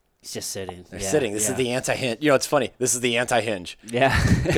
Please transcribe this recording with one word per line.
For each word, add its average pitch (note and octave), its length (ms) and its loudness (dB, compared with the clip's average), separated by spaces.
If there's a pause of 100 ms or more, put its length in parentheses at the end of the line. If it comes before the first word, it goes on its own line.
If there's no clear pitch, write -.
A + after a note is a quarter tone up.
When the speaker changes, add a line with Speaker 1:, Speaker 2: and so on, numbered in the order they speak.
(220)
Speaker 1:
It's - 100 -14
just - 180 -8
sitting. F2+ 400 -10
Speaker 2:
They're - 100 -12
Speaker 1:
Yeah, G2 100 -4
Speaker 2:
sitting. C3+ 220 0
This G#2+ 120 -2
Speaker 1:
yeah. G#2+ 80 0
Speaker 2:
is B2 60 -8
the B2+ 120 0
anti-hinge. B2 520 -2
You D3+ 80 4
know, C#3 40 6
it's B2+ 120 2
funny. C3+ 320 0
This B2 160 0
is B2+ 80 -4
the A#2+ 160 2
anti-hinge. A2+ 640 0
Speaker 1:
Yeah. B2 260 2
<laughs> - 340 2
Speaker 2:
'Cause D#3+ 140 2